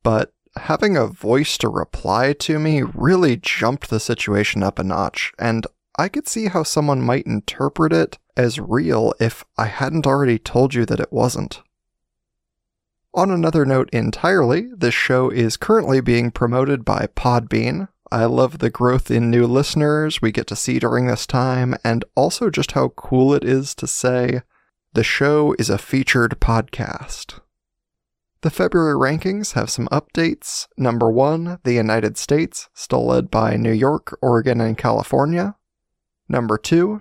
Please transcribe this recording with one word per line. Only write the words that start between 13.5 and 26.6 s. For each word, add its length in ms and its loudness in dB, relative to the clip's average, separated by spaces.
note 300 2
entirely, 800 2
this 160 0
show 380 0
is 260 0
currently 460 2
being 280 2
promoted 540 0
by 220 -2
Podbean. 840 -2
I 140 2
love 320 2
the 100 0
growth 420 0
in 200 2
new 160 4
listeners 720 0
we 120 0
get 160 -4
to 80 -10
see 220 -2
during 280 0
this 200 -2
time, 560 0
and 220 0
also 360 0
just 220 -4
how 180 0
cool 420 2
it 100 2
is 340 -2
to 100 -10
say, 560 -2
"The 100 2
show 560 2
is 120 -4
a 80 0
featured 640 0
podcast." 1000 -4